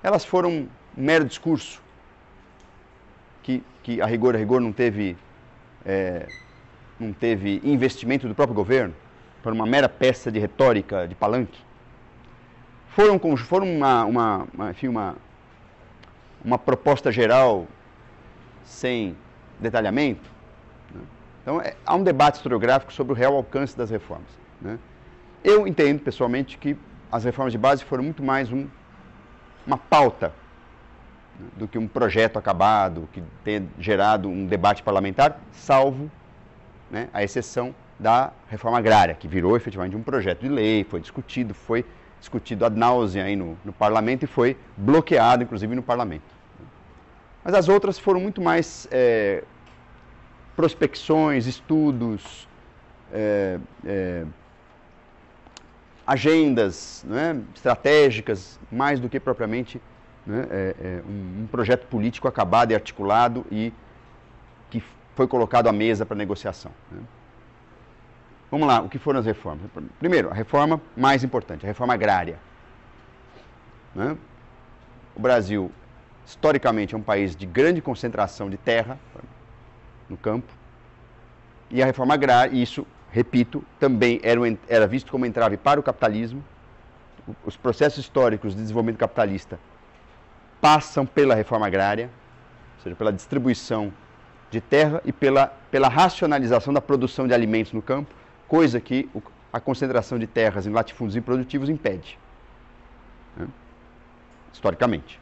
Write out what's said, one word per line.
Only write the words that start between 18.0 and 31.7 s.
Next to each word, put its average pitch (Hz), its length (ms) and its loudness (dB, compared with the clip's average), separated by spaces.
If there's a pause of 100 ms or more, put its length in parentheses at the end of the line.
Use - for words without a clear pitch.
sem 113 500 -6 (460)
detalhamento, 113 680 -2 (640)
né? - 100 -18 (400)
Então, 147 180 -4
é, - 160 -8 (100)
há 156 80 2
um 190 80 2
debate 147 340 4
historiográfico 123 560 0
sobre 139 200 -4
o 123 40 0
real 135 200 2
alcance 135 400 -4
das 117 140 -4
reformas, 90 400 -10 (300)
né? 110 180 -10 (680)
Eu 208 240 6
entendo, 147 320 2
pessoalmente, 127 580 -4
que 147 180 -4 (360)
as 117 100 -2
reformas 123 300 -2
de 113 60 -4
base 135 260 2
foram 127 180 -4
muito 147 220 -6
mais 131 280 -2
um, 139 140 -6 (1000)
uma 135 140 -4
pauta, 139 560 2 (1040)
né, - 80 -18 (100)
do 101 120 -10
que 117 100 -8